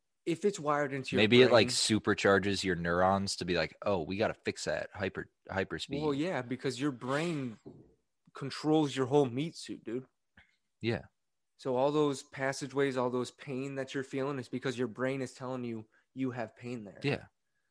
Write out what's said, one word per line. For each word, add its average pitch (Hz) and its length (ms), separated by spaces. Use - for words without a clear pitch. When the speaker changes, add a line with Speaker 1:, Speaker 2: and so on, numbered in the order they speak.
Speaker 1:
if 170 180
it's 202 160
wired 147 320
into 135 240
your 101 60
Speaker 2:
Maybe 120 200
it, 123 80
like, 113 180
Speaker 1:
brain - 20
Speaker 2:
supercharges 98 920
your 92 140
neurons 92 600
to - 80
be 87 120
like, 80 280
"Oh, 98 180
we 90 140
gotta 98 180
fix - 300
that 78 300
hyper, 95 340
hyperspeed." 95 520
Speaker 1:
Well, 147 120
yeah, 147 280
because 123 380
your 143 120
brain 135 680
controls 147 600
your 131 120
whole 139 200
meat 135 300
suit, - 280
dude. 127 220
Speaker 2:
Yeah. 107 260
Speaker 1:
So 135 180
all 135 160
those 147 320
passageways, 135 760
all 127 140
those 123 220
pain 139 440
that 131 180
you're 135 100
feeling 135 340
is 120 100
because 123 300
your 123 80
brain 131 360
is 123 120
telling 127 300
you 113 240
you 131 160
have 120 240
pain 120 300
there. - 180
Speaker 2:
Yeah. 135 220